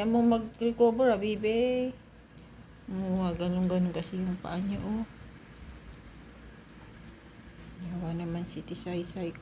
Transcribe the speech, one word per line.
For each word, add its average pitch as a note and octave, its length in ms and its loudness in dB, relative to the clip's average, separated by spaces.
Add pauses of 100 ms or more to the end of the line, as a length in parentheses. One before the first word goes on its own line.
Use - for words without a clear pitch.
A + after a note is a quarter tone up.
mo A#3 160 6
mag-recover, A#3 920 6
ah, G3 40 2
baby. A3+ 720 2 (1000)
Oh, F#3 420 0
ganun-ganun F3+ 640 2
kasi E3+ 240 -4
yung F#3 240 -2
paa E3+ 160 -4
niya, G3 240 -2
oh. A3 240 -2 (2750)
Yawa F3 280 -4
naman E3+ 280 -4
si - 200 -8
Tisay-say F3 680 -4 (100)